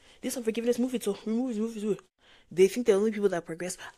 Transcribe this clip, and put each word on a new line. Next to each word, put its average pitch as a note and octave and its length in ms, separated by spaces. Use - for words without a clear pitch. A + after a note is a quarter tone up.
This B3 140
unforgiveness, A#3 440
move B3+ 160
it, A3 80
so G3+ 220
remove A#3+ 300
it, G#3 60
move A3+ 160
it, G3+ 60
move G#3+ 160
it." - 40
They F#3 160
think A#3+ 180
the A3 80
only G#3+ 180
people G3+ 180
that E3+ 160
progress, F3 320